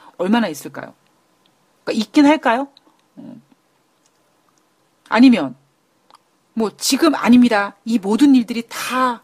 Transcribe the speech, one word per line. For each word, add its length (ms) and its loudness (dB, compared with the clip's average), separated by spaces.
얼마나 300 -2
있을까요? 440 -14
그러니까 200 -6
있긴 220 2
할까요? 420 0
음. 240 -20
아니면 460 2
뭐, 220 -4
"지금 380 0
아닙니다. 680 2
이 140 -4
모든 360 2
일들이 340 -2
다, 560 -6